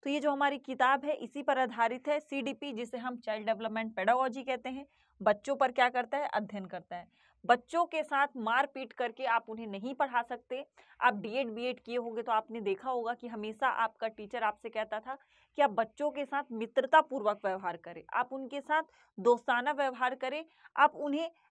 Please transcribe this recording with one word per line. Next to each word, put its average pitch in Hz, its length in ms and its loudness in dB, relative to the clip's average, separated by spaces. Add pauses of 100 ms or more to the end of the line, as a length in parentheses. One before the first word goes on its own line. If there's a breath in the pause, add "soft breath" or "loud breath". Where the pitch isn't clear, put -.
तो 277 60 -4
ये 294 100 2
जो 285 120 2
हमारी 285 260 2
किताब 262 480 2
है 302 80 0
इसी 262 300 -8
पर 269 160 2
आधारित 240 480 0
है, 294 120 2
सीडीपी, 277 540 -4
जिसे 233 240 -6
हम 247 200 -8
चाइल्ड 214 280 -4
डेवलपमेंट 220 500 -2
पेडागोजी 254 480 2
कहते 254 260 -4
हैं। 269 180 -10 (340)
बच्चों 214 340 2
पर 262 160 4
क्या 247 180 6
करता 247 280 -2
है, 294 100 -2
अध्ययन 202 380 -4
करता 180 300 -12
है। - 240 -14 (260 soft breath)
बच्चों 247 400 4
के 320 180 -2
साथ 285 240 2 (100)
मारपीट 254 560 -2
करके 240 320 -4
आप 226 240 0
उन्हें 220 180 -10
नहीं 208 280 -8
पढ़ा 254 260 0
सकते। 247 460 -8 (340 soft breath)
आप 233 120 6
बीएड, 226 360 -4
बीएड 240 300 -6
किए 233 180 -8
होंगे 233 240 -6
तो 233 100 -4
आपने 220 300 -2
देखा 202 280 -2
होगा 240 240 -4
कि 240 140 -12
हमेशा 220 400 -4
आपका 226 400 -2
टीचर 220 360 -8
आपसे 214 260 -4
कहता 220 300 -6
था 262 180 -12 (380 soft breath)
कि 294 60 2
आप 277 80 6
बच्चों 226 420 -2
के 285 140 -4
साथ 277 260 -2
मित्रतापूर्वक 233 960 2
व्यवहार 185 320 -2
करें, 170 260 -16 (100)
आप 254 200 0
उनके 269 280 -8
साथ 302 220 0 (360 soft breath)
दोस्ताना 240 520 2
व्यवहार 262 440 0
करें, 269 300 -6 (320 soft breath)
आप 294 180 6
उन्हें 294 360 -4 (200 soft breath)